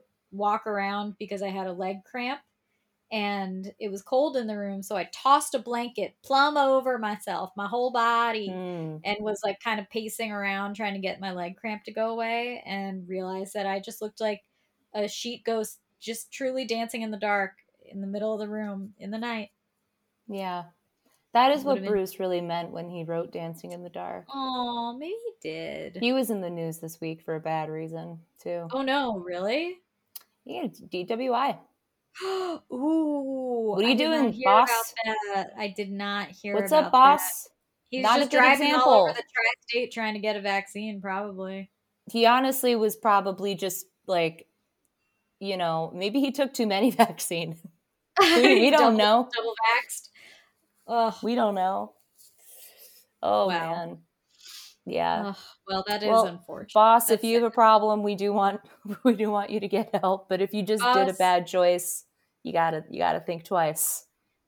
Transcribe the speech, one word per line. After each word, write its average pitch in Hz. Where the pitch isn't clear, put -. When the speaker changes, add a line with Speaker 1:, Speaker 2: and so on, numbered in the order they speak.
Speaker 1:
walk 208
around 202
because 202
I 202
had 190
a 185
leg 190
cramp. 254
And 196
it 208
was 190
cold 269
in 240
the 214
room, 196
so 214
I -
tossed 285
a -
blanket 233
plumb 285
over 262
myself, 208
my 202
whole 247
body, 233
Speaker 2:
Hmm. 175
Speaker 1:
and 202
was, 208
like, 196
kind 220
of 196
pacing 220
around 202
trying 208
to 196
get 185
my 190
leg 180
cramp 214
to 220
go 220
away, 233
and 190
realized 190
that 202
I 196
just 220
looked 214
like 214
a 208
sheet 233
ghost, 226
just -
truly 262
dancing 226
in 220
the 214
dark 202
in -
the 196
middle 208
of 214
the 208
room 208
in 196
the 220
night. 226
Speaker 2:
Yeah. 185
That 254
is 285
Speaker 1:
It -
Speaker 2:
what 277
Speaker 1:
would've 190
been 202
Speaker 2:
Bruce 190
really 180
meant 170
when 170
he 175
wrote 165
Dancing 165
in 175
the 175
Dark. 175
Speaker 1:
Aw, 247
maybe 311
he 453
did. 160
Speaker 2:
He 233
was 262
in 202
the 175
news 165
this 165
week 160
for 160
a 156
bad 156
reason, 165
too. 175
Speaker 1:
Oh, 269
no, 262
really? 214
Speaker 2:
Yeah, 294
it's 165
D -
W 233
I. 254
Speaker 1:
<gasps> 370
Ooh, 269
Speaker 2:
What 196
are 233
you 254
Speaker 1:
I -
did 302
not 320
Speaker 2:
doing, 233
Speaker 1:
hear 233
Speaker 2:
boss? 240
Speaker 1:
about 220
that. 190
I 214
did 196
not 202
hear 202
Speaker 2:
What's 208
Speaker 1:
about 311
Speaker 2:
up, -
boss? 269
Speaker 1:
that. -
He's 262
Speaker 2:
Not 226
a -
Speaker 1:
just 254
Speaker 2:
good 294
Speaker 1:
driving 277
all 269
over 202
Speaker 2:
example. -
Speaker 1:
the 233
tri-state 240
trying 220
to 208
get 208
a 202
vaccine, 202
probably. 190
Speaker 2:
He 226
honestly 254
was 214
probably 196
just, 185
like, 165
you 196
know, 165
maybe 208
he 269
took 269
too 226
many 208
<laughs> -
vaccines. 170
Speaker 1:
<laughs> -
Speaker 2:
We, 370
we 254
Speaker 1:
He's 233
Speaker 2:
don't 254
Speaker 1:
double, -
Speaker 2:
know. 226
Speaker 1:
double 226
vaxxed. -
Ugh. 226
Speaker 2:
We 233
don't 220
know. 196
Oh, 208
Speaker 1:
Wow. 165
Speaker 2:
man. 170
Yeah. 165
Speaker 1:
Ugh, 196
well, 190
that 208
is 214
Speaker 2:
Well, 220
Speaker 1:
unfortunate. -
Speaker 2:
boss, 226
if -
Speaker 1:
That's -
Speaker 2:
you 226
have 233
a -
Speaker 1:
sad. 220
Speaker 2:
problem, 214
we 208
do 202
want, 196
<laughs> 202
we 240
do 214
want 202
you 208
to 202
get -
help. 190
But 185
if 196
you 214
just 208
did 254
a 185
Speaker 1:
Boss. 185
Speaker 2:
bad 180
choice, 180
you 165
gotta, 160
you -
gotta 165
think 165
twice. 160